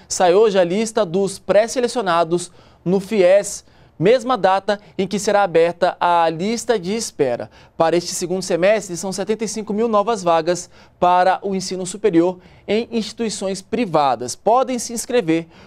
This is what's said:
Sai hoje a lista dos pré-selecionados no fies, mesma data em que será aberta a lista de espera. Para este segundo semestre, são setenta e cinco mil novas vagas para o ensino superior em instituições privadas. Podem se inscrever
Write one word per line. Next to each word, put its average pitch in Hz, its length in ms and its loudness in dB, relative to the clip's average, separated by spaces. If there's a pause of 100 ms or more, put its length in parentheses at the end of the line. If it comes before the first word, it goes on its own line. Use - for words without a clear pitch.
Sai 180 260 2
hoje 202 240 4
a 190 60 6
lista 214 420 -2
dos 190 320 -2
pré-selecionados 190 1120 0 (360)
no 185 160 0
fies, 190 640 0 (340)
mesma 233 380 2
data 196 420 0 (180)
em 190 80 -2
que 196 140 -4
será 202 240 2
aberta 170 560 2
a 170 300 2
lista 220 500 -2
de 185 160 -4
espera. 127 560 -4 (240)
Para 165 220 2
este 175 180 -4
segundo 185 280 -6
semestre, 185 520 0
são 190 160 -8
setenta 202 320 -4
e 220 40 -4
cinco 214 260 -8
mil 226 160 -2
novas 208 340 0
vagas 170 460 0 (280)
para 180 460 4
o 196 100 -4
ensino 185 320 -6
superior 180 540 0 (260)
em 226 280 -2
instituições 208 680 -6
privadas. 147 760 -2
Podem 247 420 0
se - 140 -10
inscrever 175 520 -2 (220)